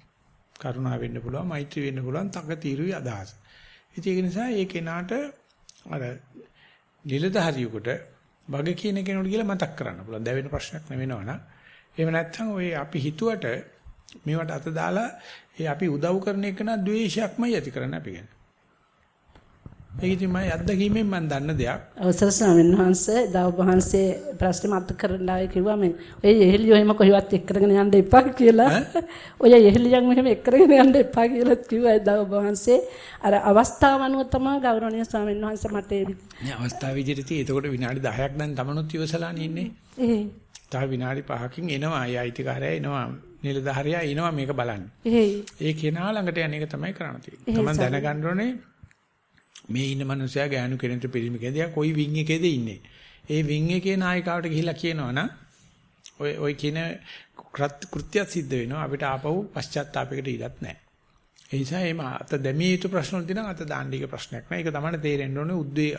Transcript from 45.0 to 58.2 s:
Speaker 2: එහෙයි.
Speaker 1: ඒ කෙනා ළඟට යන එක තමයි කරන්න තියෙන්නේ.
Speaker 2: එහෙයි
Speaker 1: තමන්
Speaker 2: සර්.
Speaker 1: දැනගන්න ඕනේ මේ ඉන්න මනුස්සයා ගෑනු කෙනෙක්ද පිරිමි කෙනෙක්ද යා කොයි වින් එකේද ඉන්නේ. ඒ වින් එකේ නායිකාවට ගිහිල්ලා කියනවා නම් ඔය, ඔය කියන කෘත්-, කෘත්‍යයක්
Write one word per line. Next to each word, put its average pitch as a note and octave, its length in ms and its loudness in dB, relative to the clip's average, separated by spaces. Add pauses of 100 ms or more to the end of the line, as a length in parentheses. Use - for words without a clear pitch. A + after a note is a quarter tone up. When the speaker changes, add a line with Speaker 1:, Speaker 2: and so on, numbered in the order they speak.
Speaker 2:
එහෙයි. A3+ 300 4 (260)
Speaker 1:
ඒ D#3 160 -2
කෙනා D#3 360 -4
ළඟට F#3 300 -4
යන D#3 140 -4
එක D3+ 140 -6
තමයි D3+ 240 -8
කරන්න B2+ 280 -12
තියෙන්නේ. - 240 -20
Speaker 2:
එහෙයි A3 120 -2
Speaker 1:
තමන් G#3+ 180 2
Speaker 2:
සර්. C3 180 0
Speaker 1:
දැනගන්න D3 340 -4
ඕනේ F#3+ 240 -2 (1120)
මේ C3 220 -4
ඉන්න C3+ 180 -6
මනුස්සයා C3+ 440 -4
ගෑනු B2+ 280 -4
කෙනෙක්ද B2 320 -6
පිරිමි A#2+ 300 -6
කෙනෙක්ද B2+ 200 -6
යා E3 100 -2
කොයි D#3 260 -2
වින් D3+ 220 -2
එකේද D#3 280 -2
ඉන්නේ. A#2+ 340 -2 (460)
ඒ D3+ 180 -2
වින් D3+ 280 -2
එකේ F#3 260 -2
නායිකාවට F3 520 -2
ගිහිල්ලා D#3+ 260 -2
කියනවා D#3+ 380 -6
නම් D3+ 160 -2 (880)
ඔය, D3 180 -6
ඔය D3 200 -4
කියන D3+ 240 -6 (680)
කෘත්-, - 400 -6
කෘත්‍යයක් F#3+ 420 -4